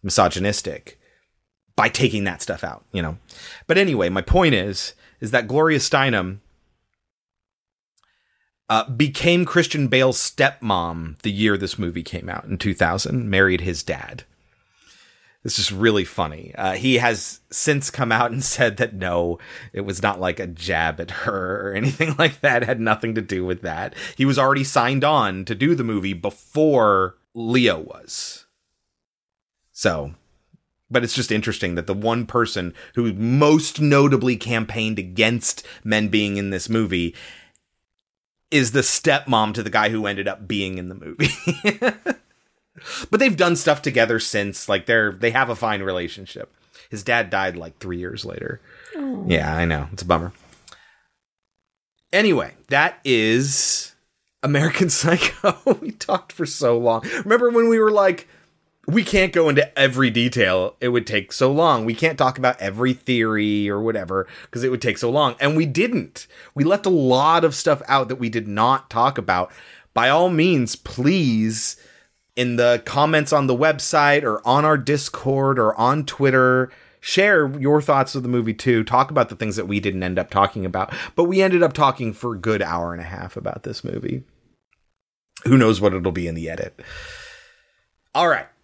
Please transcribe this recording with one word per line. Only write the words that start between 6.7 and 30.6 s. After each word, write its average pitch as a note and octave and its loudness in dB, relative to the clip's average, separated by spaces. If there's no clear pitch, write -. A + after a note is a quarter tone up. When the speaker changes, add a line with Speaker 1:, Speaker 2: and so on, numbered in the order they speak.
Speaker 1:
uh, A2 0
became D3+ 2
Christian D#3+ 0
Bale's C3 4
stepmom E2+ -2
the A2 -2
year G#2 2
this F#2 -4
movie E2+ -4
came F2 -10
out - -10
in F#2+ -6
two G2 -2
thousand, G2+ -2
married F#2+ 4
his F2+ -6
dad. - -10
This - -6
is G2+ -2
really G#2 2
funny. D#2 -8
Uh, F#2+ -2
he A#2+ 2
has A#2 -2
since C#3+ -2
come A#2+ -2
out A#2+ 2
and C3 -6
said A2+ 0
that, A2+ -2
no, F2 -2
it F#2+ -8
was F#2+ -6
not, G2+ -2
like, F2+ -2
a F#2+ -8
jab E2 -4
at F2 -10
her G2 -6
or - -8
anything C#3 -2
<laughs> - -12
like D#3+ 0
that. B2 2
It A#2 -4
had A#2+ -2
nothing A2 -2
to A2 -4
do F#2 -4
with F2+ -4
that. D#2+ -8
He C3 2
was C#3 2
already C3+ 2
signed C3 0
on G#2+ 0
to A#2 -4
do C3+ 2
the C3+ -4
movie G2+ -2
before G2+ 2
Leo A#2 0
was. - -12
So, D#2 -4